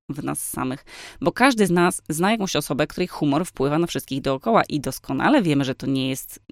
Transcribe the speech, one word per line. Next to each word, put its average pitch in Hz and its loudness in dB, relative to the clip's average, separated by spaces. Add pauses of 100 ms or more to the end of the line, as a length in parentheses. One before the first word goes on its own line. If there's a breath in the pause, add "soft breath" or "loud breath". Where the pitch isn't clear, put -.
w 143 -10
nas 143 -6
samych. 131 -6 (360 loud breath)
Bo 170 2
każdy 233 4
z 180 2
nas 175 2
zna 170 0
jakąś 214 -2
osobę, 147 0
której 180 -4
humor 151 0
wpływa 147 0
na 170 2
wszystkich - -6
dookoła 147 2
i 147 -2
doskonale 135 2
wiemy, 143 4
że 131 -2
to - -8
nie 135 0
jest - -8 (120)